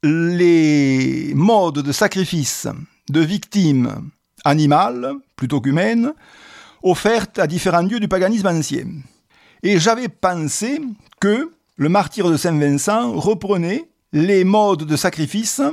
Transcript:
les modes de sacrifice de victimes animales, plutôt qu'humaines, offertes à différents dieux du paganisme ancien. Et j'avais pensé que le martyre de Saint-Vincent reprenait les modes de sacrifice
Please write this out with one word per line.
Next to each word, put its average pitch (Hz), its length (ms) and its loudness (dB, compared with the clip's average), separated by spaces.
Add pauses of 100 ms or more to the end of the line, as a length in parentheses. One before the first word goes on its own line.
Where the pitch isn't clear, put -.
les 151 1300 2
modes 170 480 2
de 143 80 -4
sacrifice 175 760 -2 (440)
de 147 80 2
victimes 156 880 0 (360)
animales, 151 680 2 (220)
plutôt 131 260 -4
qu'humaines, 214 500 0 (680)
offertes 202 560 0
à 190 80 0
différents 170 380 0
dieux 202 160 -2
du 208 80 -2
paganisme 190 400 0
ancien. 165 380 -2 (760)
Et 190 180 2
j'avais 226 300 0
pensé 185 720 -4 (400)
que 233 320 -2 (220)
le 143 140 -2
martyre 185 420 0
de 160 40 4
Saint-Vincent 165 760 0
reprenait 190 760 -2 (220)
les 185 320 2
modes 196 420 2
de 151 100 0
sacrifice 185 680 -2 (120)